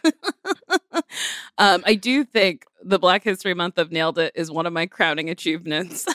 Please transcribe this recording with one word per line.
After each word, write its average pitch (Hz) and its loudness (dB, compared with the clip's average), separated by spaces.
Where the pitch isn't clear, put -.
<laughs> 320 6
Um, 190 6
I 214 4
do 254 0
think 190 0
the 190 0
Black 180 4
History 196 -2
Month 175 -4
of 165 -2
Nailed 160 0
It 165 0
is 160 -6
one 165 -4
of 170 -4
my 170 -2
crowning 160 -2
achievements. 160 -6